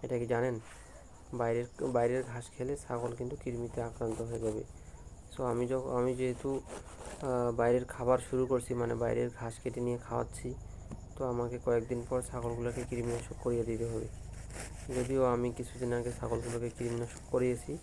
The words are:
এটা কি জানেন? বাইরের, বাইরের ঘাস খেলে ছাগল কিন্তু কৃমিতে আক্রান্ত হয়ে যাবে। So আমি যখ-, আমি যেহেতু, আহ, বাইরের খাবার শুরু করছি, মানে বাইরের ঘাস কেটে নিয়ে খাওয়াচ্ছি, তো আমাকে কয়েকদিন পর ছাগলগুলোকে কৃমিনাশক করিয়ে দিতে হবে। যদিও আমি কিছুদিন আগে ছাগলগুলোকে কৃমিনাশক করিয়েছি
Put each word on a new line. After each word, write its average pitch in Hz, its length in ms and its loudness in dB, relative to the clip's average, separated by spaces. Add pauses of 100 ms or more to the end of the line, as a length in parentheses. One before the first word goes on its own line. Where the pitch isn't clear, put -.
এটা 127 160 0
কি 117 120 -2
জানেন? 120 220 4 (840)
বাইরের, 117 280 4 (280)
বাইরের 123 360 6
ঘাস 120 140 -6 (100)
খেলে 131 180 -2 (100)
ছাগল 120 360 -2
কিন্তু 127 240 -2
কৃমিতে 120 360 -4 (100)
আক্রান্ত 113 300 -2 (100)
হয়ে 117 160 -2
যাবে। 107 160 0 (720)
So - 60 -12 (120)
আমি 120 200 2
যখ-, 131 180 0 (100)
আমি 127 200 4
যেহেতু, 127 300 0 (100)
আহ, - 880 -2 (100)
বাইরের 123 340 6
খাবার 127 340 6
শুরু 127 240 4
করছি, 123 200 2 (100)
মানে 117 120 2 (100)
বাইরের 117 260 4 (100)
ঘাস 117 220 -4
কেটে 120 260 -2
নিয়ে 120 200 0
খাওয়াচ্ছি, 120 420 -2 (680)
তো - 60 -4 (100)
আমাকে 120 340 0
কয়েকদিন 120 340 4 (100)
পর 127 100 2 (100)
ছাগলগুলোকে 120 600 -2
কৃমিনাশক 117 560 -2
করিয়ে 120 240 2
দিতে 113 220 0
হবে। 110 160 -2 (880)
যদিও 127 260 4 (140)
আমি 123 120 4 (100)
কিছুদিন 123 400 -2
আগে 120 220 0
ছাগলগুলোকে 117 580 0
কৃমিনাশক 120 460 -2 (100)
করিয়েছি 127 380 2 (100)